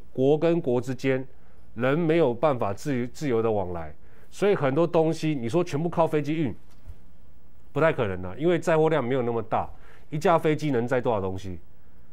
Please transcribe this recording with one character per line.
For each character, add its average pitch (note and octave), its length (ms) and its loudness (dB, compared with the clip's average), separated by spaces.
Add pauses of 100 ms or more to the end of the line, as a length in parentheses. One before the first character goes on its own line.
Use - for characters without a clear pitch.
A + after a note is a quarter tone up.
(140)
国 C3+ 240 4
跟 E3 240 4
国 B2 200 2
之 B2 140 -2
间 C3 300 0 (500)
人 B2+ 220 2
没 E3 200 4
有 D3+ 180 4
办 C3 240 2
法 G#2 140 0
自 C3+ 260 -4
由， A#2+ 140 -2
自 D3+ 160 -4
由 A#2 120 4
的 A2 80 2
往 G2 240 0
来， D#2+ 220 -6 (340)
所 - 220 2
以 G3+ 40 4
很 C#3 200 2
多 E3 100 4
东 E3 280 4
西 D#3+ 200 -2
你 A#2 160 -2
说 D#3+ 140 2
全 D3+ 180 -4
部 E3+ 80 -2
靠 E3 160 2
飞 D#3 160 2
机 C#3+ 140 -2
运， D3+ 180 0 (1200)
不 C#3 80 -2
太 D#3 120 4
可 A#2 160 0
能 F#2 160 -2
啊， F#2 120 -8
因 D3+ 120 0
为 F3 100 4
载 E3 180 2
货 D#3 120 4
量 D3+ 160 2
没 A#2+ 100 0
有 C3 80 2
那 A#2+ 80 0
么 A#2 100 0
大， G#2 300 -2 (400)
一 D#3 80 -4
架 E3+ 180 4
飞 D#3 200 2
机 D3+ 160 0
能 A#2+ 160 2
载 B2+ 120 2
多 B2 120 2
少 G#2 80 0
东 F#2+ 180 -2
西？ F#2+ 220 -6 (520)